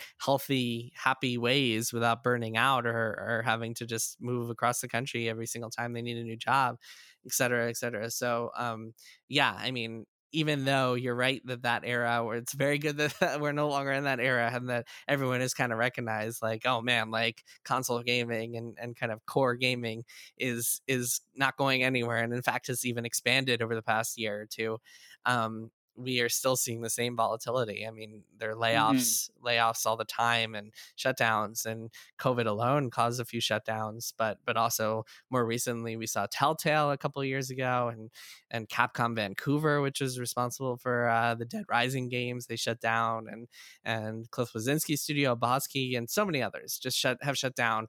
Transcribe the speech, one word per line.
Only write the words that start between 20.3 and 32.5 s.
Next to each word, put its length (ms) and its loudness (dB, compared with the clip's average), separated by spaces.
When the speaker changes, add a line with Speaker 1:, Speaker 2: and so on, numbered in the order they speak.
Speaker 1:
is, 500 -2
is 360 0
not 220 2
going 260 4
anywhere, 360 2
and 140 2
in 100 -2
fact 260 0
has 180 -2
even 180 -2
expanded 580 2
over 120 -2
the 80 -2
past 340 0
year 260 -4
or 40 -14
two," 320 -4
um, 460 0
we 220 -2
are 80 4
still 280 2
seeing 260 -4
the 80 -4
same 260 -2
volatility. 720 -2
I 40 -10
mean, 320 -14
there 140 -4
are 40 -4
Speaker 2:
Mm-hmm. 340 6
Speaker 1:
layoffs, 240 0
layoffs 440 2
all 100 2
the 80 -2
time 500 2
and 200 -10
shutdowns, 680 2
and 260 -6
covid 280 2
alone 440 2